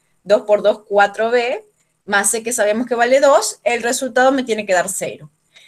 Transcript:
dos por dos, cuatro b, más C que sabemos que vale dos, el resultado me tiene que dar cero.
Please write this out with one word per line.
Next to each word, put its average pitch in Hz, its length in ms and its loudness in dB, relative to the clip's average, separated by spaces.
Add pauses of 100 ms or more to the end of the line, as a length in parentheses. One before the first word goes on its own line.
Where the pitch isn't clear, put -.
(240)
dos 208 200 2
por 208 200 2
dos, 208 240 0
cuatro 202 440 0
b, 247 340 -2 (400)
más 202 260 0
C 226 120 -4
que 233 100 -6
sabemos 220 340 -2
que 247 80 -4
vale 240 240 2
dos, 294 440 2
el 240 180 -2
resultado 254 500 0
me 269 120 0
tiene 214 220 -6
que 196 80 -2
dar 180 160 0
cero. 151 420 -10 (360)